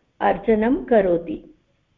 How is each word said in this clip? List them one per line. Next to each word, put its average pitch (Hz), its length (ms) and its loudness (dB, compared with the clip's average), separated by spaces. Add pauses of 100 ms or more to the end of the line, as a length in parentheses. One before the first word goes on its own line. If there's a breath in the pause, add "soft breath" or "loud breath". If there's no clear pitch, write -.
(200)
अर्जनं 214 640 0
करोति। 185 720 0 (440)